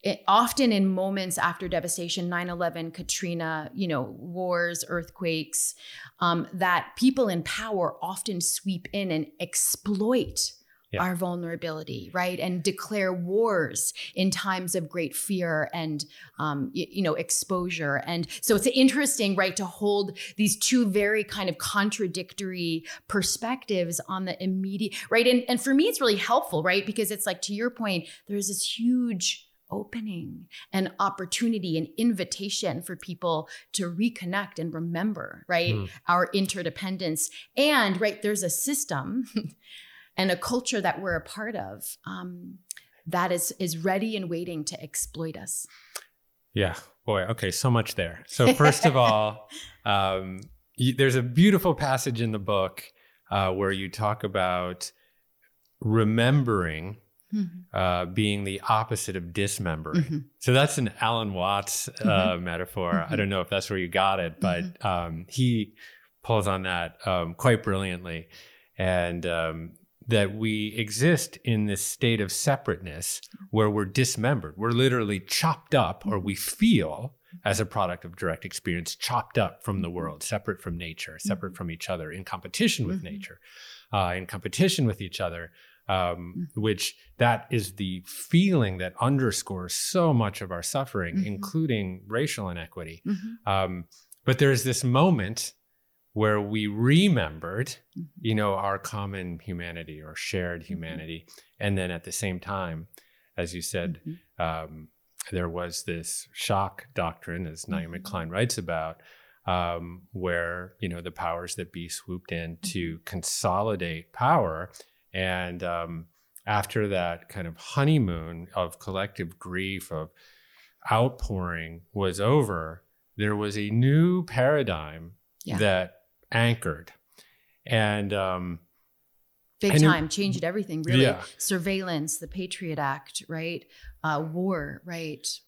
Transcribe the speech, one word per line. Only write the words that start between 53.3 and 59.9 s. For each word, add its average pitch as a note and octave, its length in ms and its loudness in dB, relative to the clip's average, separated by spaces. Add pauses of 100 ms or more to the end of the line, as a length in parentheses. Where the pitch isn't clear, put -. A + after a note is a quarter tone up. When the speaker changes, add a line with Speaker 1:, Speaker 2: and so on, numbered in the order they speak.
Speaker 2:
uh, G2 200 4
where G2 220 2
you F#2+ 180 -2
talk G#2+ 340 0
about F2+ 680 0 (880)
remembering, A2 1160 4 (360)
Speaker 1:
Mm-hmm. F3+ 420 -4
Speaker 2:
uh, F2+ 280 2
being G2+ 400 0
the G2 240 -6
opposite A2 480 0
of F2 160 -8
dismembering. F#2 680 0